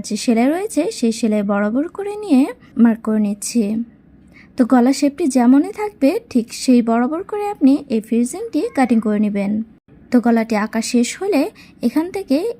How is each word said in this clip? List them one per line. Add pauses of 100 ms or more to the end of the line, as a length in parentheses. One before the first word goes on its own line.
যে
সেলাই
রয়েছে
সেই
সেলাই
বরাবর (120)
করে (100)
নিয়ে (420)
মার্ক
করে
নিচ্ছি। (880)
তো (100)
গলার
শেপটি (100)
যেমনই
থাকবে (200)
ঠিক (180)
সেই
বরাবর
করে
আপনি (220)
এই
ফ্রিজিংটি (140)
কাটিং
করে
নেবেন। (560)
তো (100)
গলাটি
আঁকা (100)
শেষ (100)
হলে (400)
এখান (100)
থেকে (220)